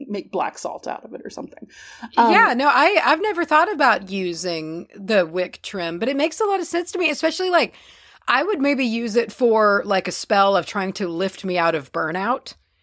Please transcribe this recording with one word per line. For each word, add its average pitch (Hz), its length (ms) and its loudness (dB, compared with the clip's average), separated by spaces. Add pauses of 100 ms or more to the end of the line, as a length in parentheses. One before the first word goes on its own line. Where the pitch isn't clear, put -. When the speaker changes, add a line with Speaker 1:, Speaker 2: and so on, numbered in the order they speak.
Speaker 1:
make 202 240 -8
black 156 240 -4
salt - 320 -10
out - 160 -10
of 110 80 -18
it - 100 -14
or - 60 -14
something. - 400 -16 (480)
Um, 240 160 6
Speaker 2:
Yeah, 392 220 4
no, 269 140 2
I, 302 360 4
I've 320 160 2
never 359 240 -2
thought 311 260 4
about 233 380 2
using 170 880 -6
the 196 300 2
wick 170 360 -4
trim, 170 360 -6
but 220 100 -2
it 277 80 -2
makes 320 240 -2
a 440 60 2
lot 392 120 0
of 349 80 -4
sense 349 260 -4
to - 60 -6
me, 339 120 0
especially, 330 400 -2
like, 320 240 2 (520)
I 247 160 2
would 349 200 -2
maybe 269 240 2
use 233 280 -4
it 233 160 2
for, 214 540 4
like, 190 240 0
a 175 40 -4
spell 196 440 2
of 170 80 2
trying 190 300 -4
to 202 140 -4
lift 180 360 -4
me 180 140 0
out 170 160 2
of 139 180 -6
burnout, 180 640 -4 (280)